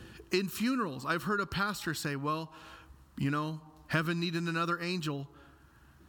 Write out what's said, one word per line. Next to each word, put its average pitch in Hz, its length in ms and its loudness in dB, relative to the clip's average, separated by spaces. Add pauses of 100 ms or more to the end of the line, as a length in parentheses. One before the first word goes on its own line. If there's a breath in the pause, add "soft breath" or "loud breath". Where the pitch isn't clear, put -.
(320 loud breath)
in 185 180 4
funerals, 202 560 0
I've 160 160 2
heard 202 180 2
a 196 60 2
pastor 185 480 0
say, 143 220 0
"Well, 151 360 -2 (640 loud breath)
you 139 120 2
know, 156 320 0 (240)
heaven 165 340 2
needed 170 280 0
another 170 340 2
angel." 151 480 -2 (800 loud breath)